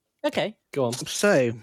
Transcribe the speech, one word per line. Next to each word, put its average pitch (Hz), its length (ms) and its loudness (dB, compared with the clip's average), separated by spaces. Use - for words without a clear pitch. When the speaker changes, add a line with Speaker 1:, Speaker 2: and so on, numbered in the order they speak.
Speaker 1:
Okay. 214 320 -2
Speaker 2:
Go 135 140 0
on. 117 80 -2
Speaker 3:
So, 151 580 2